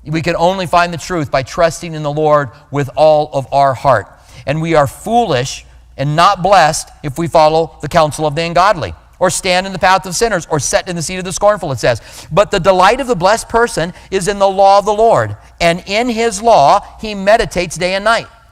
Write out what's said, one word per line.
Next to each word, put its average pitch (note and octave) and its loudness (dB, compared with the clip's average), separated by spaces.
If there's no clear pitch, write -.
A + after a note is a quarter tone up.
We D#3 -6
can E3+ -4
only F#3 0
find F3 0
the D#3+ -8
truth D#3+ -6
by C3+ 0
trusting E3 -4
in D3+ -8
the D3 -4
Lord D3+ 0
with C#3 -4
all D3+ 4
of C3 -4
our C#3 2
heart. A#2 0
And D#3 -2
we E3 -2
are D3+ 4
foolish G#3+ -2
and D3 -4
not F#3 2
blessed E3+ 2
if D3 -8
we E3 -4
follow D#3+ 2
the C#3 -10
counsel D#3 0
of D3 -4
the E3 -4
ungodly, E3+ 0
or F3+ 0
stand F#3 -2
in F#3+ -8
the F#3 -8
path F#3+ 2
of F3+ -8
sinners, G3+ -2
or D#3 0
sit - -2
in F3+ -6
the E3 -6
seat F#3 -8
of F#3 -8
the F#3 -8
scornful, G3+ 0
it A#2+ -8
says. B2 0
"But G3 2
the G3 -2
delight F#3+ 4
of C4+ -4
the A#3+ -2
blessed F#3+ 0
person A3+ -2
is F#3+ -2
in G3+ -4
the G3 2
law G3 4
of G3+ 2
the G#3 0
Lord, E3+ 2
and E3+ 0
in A3+ -2
his A3 -4
law F#3+ 4
he G#3+ -8
meditates F#3+ 0
day F3+ -2
and G3 -6
night." G#3+ 0